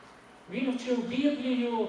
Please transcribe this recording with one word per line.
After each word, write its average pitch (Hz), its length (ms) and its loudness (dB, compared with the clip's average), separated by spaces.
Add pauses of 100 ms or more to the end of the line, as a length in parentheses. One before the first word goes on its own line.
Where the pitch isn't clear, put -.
(500)
Він 254 260 -2
вчив 233 320 0
Біблію 247 800 0